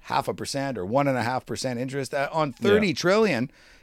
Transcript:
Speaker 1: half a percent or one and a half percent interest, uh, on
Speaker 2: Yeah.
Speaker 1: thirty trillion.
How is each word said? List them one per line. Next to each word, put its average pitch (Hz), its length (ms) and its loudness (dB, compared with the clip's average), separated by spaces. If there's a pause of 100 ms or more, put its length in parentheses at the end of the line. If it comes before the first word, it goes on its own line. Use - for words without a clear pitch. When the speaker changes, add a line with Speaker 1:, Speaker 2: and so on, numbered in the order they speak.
Speaker 1:
half 131 240 -2
a 120 80 -2
percent 135 420 -6
or 90 80 -6
one 135 220 2
and 131 100 2
a 113 60 0
half 127 240 -2
percent 120 320 -4
interest, 135 340 -6
uh, 139 180 0
on 156 180 0 (100)
Speaker 2:
Yeah. 202 100 2
Speaker 1:
thirty 208 240 4
trillion. 175 580 2 (320)